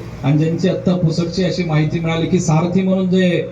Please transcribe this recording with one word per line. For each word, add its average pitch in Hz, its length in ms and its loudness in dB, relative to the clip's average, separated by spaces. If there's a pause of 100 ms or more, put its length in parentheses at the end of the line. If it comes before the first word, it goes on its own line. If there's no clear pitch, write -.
(240)
आणि 143 140 2
ज्यांची 165 320 0
आत्ता 180 280 0
पुसटची 170 460 0
अशी 175 200 -2
माहिती 156 360 0
मिळाली 160 280 -2
की 180 120 2
सारथी 175 420 0
म्हणून 190 280 0
जे 185 180 2 (240)